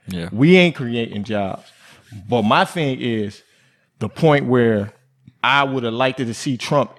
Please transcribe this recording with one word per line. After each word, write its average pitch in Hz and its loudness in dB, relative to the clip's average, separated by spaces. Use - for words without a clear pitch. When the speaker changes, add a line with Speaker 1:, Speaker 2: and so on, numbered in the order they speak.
Speaker 1:
Yeah. 87 -8
Speaker 2:
We 151 6
ain't 175 2
creating 117 -6
jobs. 101 -6
But 117 2
my 147 4
thing 139 -4
is 110 -4
the 107 -6
point 143 2
where 113 2
I 135 4
would 131 -4
have 113 -4
liked 131 0
to 117 -4
see 127 -6
Trump 139 -2